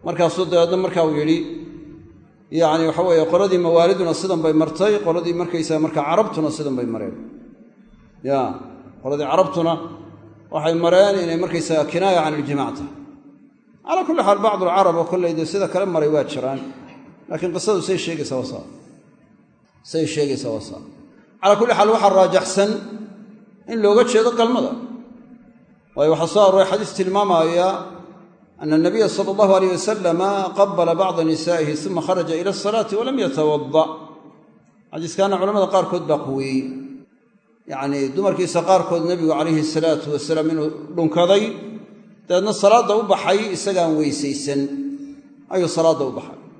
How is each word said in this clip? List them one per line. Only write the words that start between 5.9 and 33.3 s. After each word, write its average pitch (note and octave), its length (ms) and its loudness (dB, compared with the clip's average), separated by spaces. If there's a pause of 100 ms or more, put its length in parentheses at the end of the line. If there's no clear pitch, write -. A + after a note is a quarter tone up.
carabtuna D#3+ 460 0
sidan C#3+ 260 -6
bay B2 100 -4
mareen. A2 280 -8 (1080)
Ya, F3 180 0 (600)
qoladii D3 260 -4
carabtuna F3 460 2 (760)
waxay D#3+ 240 -2
mareen F3+ 480 4
inay E3+ 140 -2
markaysaga E3 540 -2
kinaaya F3+ 320 2
can D#3 120 -2
iljimaac C#3 400 -4
tahay. - 180 -12 (920)
Calaa F4 200 0
kulli D#4+ 180 0
xaal, G3+ 160 4
bacdu G3+ 260 0
alcarab F3+ 320 2
oo E3 80 0
kollay F3+ 300 -2
dee D#3 120 -4
sida G3 220 -2
kale F#3+ 180 -2
maray D#3+ 220 0
waa D3+ 160 2
jiraan, C3 360 -6 (680)
laakiin D#3+ 260 -6
qisadu F3+ 300 0
say F#3 160 -2
sheegaysaa D#3 400 -6
waa B2+ 140 -6
saa. G#2 120 -12 (1160)
Say D#3+ 240 -4
sheegaysaa C3+ 460 -4
waa A2 80 -6
saa. E2+ 220 -16 (600)
Calaa G3 140 6
kulli A#3 180 2
xaal, G3+ 160 4
waxaa A3 200 4
raajaxsan F#3+ 600 2 (1000)
in A#3 140 -4
looga G#3 220 6
jeedo A#3 260 4
galmada. A#3 420 0 (1200)
Waayo D3+ 160 4
waxaa D#3+ 220 0
soo G#3 80 6
arooray F#3+ 240 6
xadiis G3+ 280 -2
tilmaamaya F3+ 720 2 (880)
ana D3+ 200 0
nabiya F#3+ 300 2
sala F#3+ 240 -2
allahu G3 200 4
alayh F#3 200 4
wasalama F#3 580 0 (260)
qabbala F3 380 2
bacda E3+ 300 0
nisaa'ihi D#3+ 520 0
suma F3 240 -4
kharaja E3 340 -2
ila F3 160 -2
asalaati G#3 460 -2
walam B3+ 220 -2
yatawadda. D3+ 640 0 (1120)